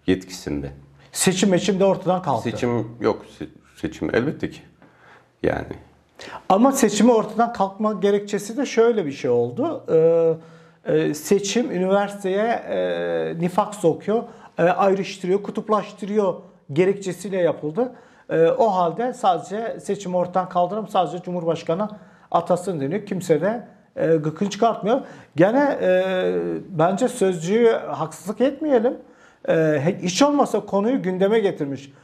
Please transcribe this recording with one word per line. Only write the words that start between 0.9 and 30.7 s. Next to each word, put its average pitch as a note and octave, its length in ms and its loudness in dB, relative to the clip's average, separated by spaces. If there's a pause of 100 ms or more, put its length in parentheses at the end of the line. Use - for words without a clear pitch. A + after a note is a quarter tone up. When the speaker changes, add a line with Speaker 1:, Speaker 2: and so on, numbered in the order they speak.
Speaker 2:
Seçim F#3+ 380 2
meçim F#3+ 300 2
de G3 40 4
ortadan F#3 380 0
kalktı. A#2+ 280 -2
Speaker 1:
Seçim A#2+ 360 -2 (140)
yok. G#2+ 240 0 (140)
Se-, D2+ 100 -12 (280)
seçim - 380 -6
elbette B2 360 -2
ki. - 100 -18 (800)
Yani. - 300 -2 (760)
Speaker 2:
Ama A3+ 240 6
seçimi A3+ 400 4
ortadan A#3 400 2
kalkma G#3 400 -2
gerekçesi G3+ 640 -2
de C#4+ 100 -2
şöyle A3+ 400 2
bir C#3 60 -6
şey C3+ 180 -4
oldu. B2 580 0
Ee, E3 460 4 (600)
e, D3+ 200 2
seçim G3+ 560 0
üniversiteye, G3 1000 0
e, E3+ 720 -2
nifak F3+ 340 0
sokuyor, F#3 480 0 (360)
e, - 40 0
ayrıştırıyor, F#3+ 800 0
kutuplaştırıyor G#3 920 -2 (380)
gerekçesiyle F#3 640 0
yapıldı. E3+ 560 -2 (380)
E, D#3+ 160 4
o F3 200 4
halde F#3 460 0
sadece G3 680 -2
seçimi F#3+ 360 -4
ortadan F3+ 320 0
kaldırıp F#3 420 -2
sadece F3 320 0
Cumhurbaşkanı E3+ 680 -4 (420)
atasın E3+ 500 0
deniyor. E3 260 -4
Kimse E3 340 0
de, G#3+ 280 -4 (280)
e, D#3+ 200 2
gıkını D#3 340 -2
çıkartmıyor. A3+ 500 2 (360)
Gene, A#3+ 460 4
e, F#3 520 2 (340)
bence F#3+ 400 2
Sözcü'ye F#3+ 640 2
haksızlık D#3+ 680 -6
etmeyelim. C#4 540 2 (540)
E, F3+ 60 4
he-, D#3 480 2
hiç F3+ 200 0
olmasa C#4+ 380 2
konuyu G#3 420 -2